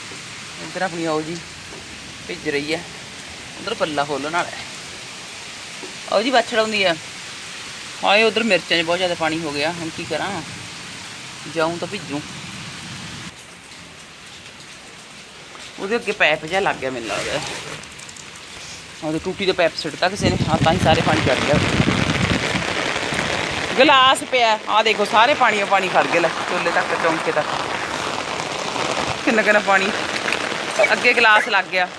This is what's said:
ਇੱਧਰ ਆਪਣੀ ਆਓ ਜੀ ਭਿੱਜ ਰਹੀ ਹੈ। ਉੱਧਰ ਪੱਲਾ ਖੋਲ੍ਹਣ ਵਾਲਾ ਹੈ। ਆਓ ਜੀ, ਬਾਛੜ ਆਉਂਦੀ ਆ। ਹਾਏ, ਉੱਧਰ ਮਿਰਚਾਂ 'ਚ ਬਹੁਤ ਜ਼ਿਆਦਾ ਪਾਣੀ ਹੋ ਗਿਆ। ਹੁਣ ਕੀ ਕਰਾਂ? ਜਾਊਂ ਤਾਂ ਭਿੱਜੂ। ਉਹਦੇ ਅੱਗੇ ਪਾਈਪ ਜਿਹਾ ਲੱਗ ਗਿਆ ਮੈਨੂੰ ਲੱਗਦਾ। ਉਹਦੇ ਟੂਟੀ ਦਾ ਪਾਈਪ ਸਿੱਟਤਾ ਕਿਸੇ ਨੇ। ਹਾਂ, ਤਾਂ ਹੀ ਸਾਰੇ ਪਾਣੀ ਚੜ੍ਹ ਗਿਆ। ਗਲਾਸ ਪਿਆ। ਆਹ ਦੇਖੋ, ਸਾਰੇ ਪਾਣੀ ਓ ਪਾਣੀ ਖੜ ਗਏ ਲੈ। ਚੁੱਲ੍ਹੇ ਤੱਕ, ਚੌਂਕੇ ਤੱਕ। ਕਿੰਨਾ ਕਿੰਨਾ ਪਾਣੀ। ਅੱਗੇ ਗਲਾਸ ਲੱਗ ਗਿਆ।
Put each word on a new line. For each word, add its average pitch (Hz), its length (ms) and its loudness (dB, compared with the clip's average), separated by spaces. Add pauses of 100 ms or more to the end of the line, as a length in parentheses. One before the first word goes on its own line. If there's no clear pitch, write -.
(640)
ਇੱਧਰ 165 180 -6
ਆਪਣੀ 170 240 -2
ਆਓ 156 160 0
ਜੀ 165 160 -6 (880)
ਭਿੱਜ 170 220 -6
ਰਹੀ 147 240 0
ਹੈ। 165 100 -4 (760)
ਉੱਧਰ 196 140 -4
ਪੱਲਾ 151 300 0
ਖੋਲ੍ਹਣ 147 280 -4
ਵਾਲਾ 170 180 0
ਹੈ। - 80 -10 (1500)
ਆਓ 196 100 4
ਜੀ, 254 100 2
ਬਾਛੜ 240 240 4
ਆਉਂਦੀ 220 280 2
ਆ। 175 120 4 (1080)
ਹਾਏ, 196 200 6
ਉੱਧਰ 220 200 4
ਮਿਰਚਾਂ 180 340 4
'ਚ 170 40 4
ਬਹੁਤ 170 160 2
ਜ਼ਿਆਦਾ 180 180 2
ਪਾਣੀ 160 240 0
ਹੋ 160 120 -4
ਗਿਆ। 147 200 0
ਹੁਣ 170 260 -6
ਕੀ 175 60 -6
ਕਰਾਂ? 160 380 -4 (1120)
ਜਾਊਂ 165 220 2
ਤਾਂ 170 100 -4
ਭਿੱਜੂ। - 340 -6 (3500)
ਉਹਦੇ 196 160 0
ਅੱਗੇ 226 160 -2
ਪਾਈਪ 156 340 4
ਜਿਹਾ 175 140 2
ਲੱਗ 160 160 2
ਗਿਆ 127 140 -2
ਮੈਨੂੰ 120 200 -4
ਲੱਗਦਾ। 107 300 -2 (1600)
ਉਹਦੇ 156 160 0
ਟੂਟੀ 185 260 -4
ਦਾ 180 80 4
ਪਾਈਪ 170 220 4
ਸਿੱਟਤਾ 151 340 0
ਕਿਸੇ 185 200 2
ਨੇ। 180 80 2 (120)
ਹਾਂ, 160 80 4
ਤਾਂ 160 160 6
ਹੀ 180 100 4
ਸਾਰੇ 160 180 6
ਪਾਣੀ 160 200 4
ਚੜ੍ਹ 131 180 2
ਗਿਆ। 143 160 4 (2250)
ਗਲਾਸ 262 520 6
ਪਿਆ। 226 360 4
ਆਹ 208 160 4
ਦੇਖੋ, 208 220 4
ਸਾਰੇ 226 280 6
ਪਾਣੀ 220 280 4
ਓ 202 40 0
ਪਾਣੀ 190 240 2
ਖੜ 165 180 4
ਗਏ 151 120 2
ਲੈ। 170 80 4
ਚੁੱਲ੍ਹੇ 170 440 0
ਤੱਕ, 180 320 0
ਚੌਂਕੇ 160 280 0
ਤੱਕ। 151 160 0 (1800)
ਕਿੰਨਾ 226 160 4
ਕਿੰਨਾ 208 180 6
ਪਾਣੀ। 190 320 4 (1000)
ਅੱਗੇ 240 200 4
ਗਲਾਸ 220 340 6
ਲੱਗ 196 180 2
ਗਿਆ। 180 340 0